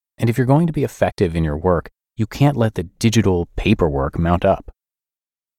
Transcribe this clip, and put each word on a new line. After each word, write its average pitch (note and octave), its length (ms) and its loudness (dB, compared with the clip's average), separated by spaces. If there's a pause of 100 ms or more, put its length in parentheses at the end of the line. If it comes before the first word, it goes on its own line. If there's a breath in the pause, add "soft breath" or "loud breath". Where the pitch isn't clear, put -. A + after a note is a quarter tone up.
(200)
And A#2 100 0
if A2+ 80 -2
you're B2+ 80 0
going D3+ 220 2
to D#3 60 -4
be D3 100 -4
effective F2+ 520 -2
in E2 80 0
your D2 140 -2
work, E2+ 320 -2 (260)
you A2 120 -4
can't C#3 280 2
let A2+ 200 -2
the F2+ 80 -6
digital G2 720 0
paperwork D2+ 640 0
mount E2+ 260 2
up. - 240 0 (880)